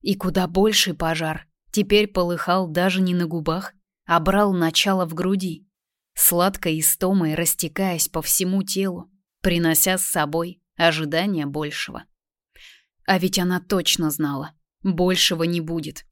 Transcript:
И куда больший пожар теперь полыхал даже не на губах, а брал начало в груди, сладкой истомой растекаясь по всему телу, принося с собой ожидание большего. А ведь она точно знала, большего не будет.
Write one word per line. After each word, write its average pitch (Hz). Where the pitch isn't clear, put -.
И 196
куда 185
больший 190
пожар 160
теперь 208
полыхал 180
даже 185
не 180
на 175
губах, 160
а 170
брал 190
начало 180
в 160
груди, 185
сладкой 175
истомой 175
растекаясь 175
по 160
всему 190
телу, 190
принося 170
с -
собой 165
ожидание 160
большего. 147
А 190
ведь 190
она 180
точно 180
знала, 143
большего 180
не 170
будет. 156